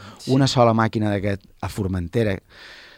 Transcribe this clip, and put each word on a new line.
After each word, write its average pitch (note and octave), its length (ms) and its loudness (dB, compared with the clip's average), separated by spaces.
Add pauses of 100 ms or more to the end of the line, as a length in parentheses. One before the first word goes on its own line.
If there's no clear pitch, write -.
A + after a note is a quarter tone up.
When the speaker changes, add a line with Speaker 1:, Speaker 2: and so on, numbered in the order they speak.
(180)
Speaker 1:
Sí. - 140 -12
Speaker 2:
una C3+ 140 4
sola A#2+ 280 4
màquina A2 360 0
d'aquest G2+ 320 -4 (180)
a G#2 80 -8
Formentera F#2+ 680 -2 (600)